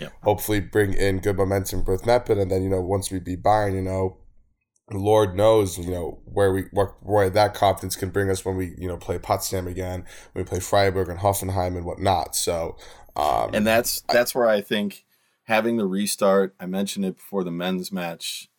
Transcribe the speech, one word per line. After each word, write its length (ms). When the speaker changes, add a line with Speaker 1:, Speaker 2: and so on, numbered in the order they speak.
Speaker 1:
Yeah. 80
Speaker 2:
hopefully 380
bring 340
in 240
good 180
momentum 480
with 200
Meppen. 360
And 100
then, 120
you 80
know, 100
once 300
we 80
beat 240
Bayern, 320
you 80
know, 140
Lord 440
knows, 420
you 120
know, 360
where 260
we, 180
what, 320
where 260
that 260
confidence 420
can 140
bring 200
us 140
when 120
we, 220
you 80
know, 100
play 220
Potsdam 480
again, 380
when 120
we 40
play 120
Freiburg 480
and 100
Hoffenheim 580
and 80
whatnot. 520
So, 400
um, 360
Speaker 1:
And 140
that's, 420
Speaker 2:
I 40
Speaker 1:
that's 220
where 140
I 120
think 440
having 320
the 100
restart, 720
I 60
mentioned 380
it 120
before 260
the 80
men's 400
match, 580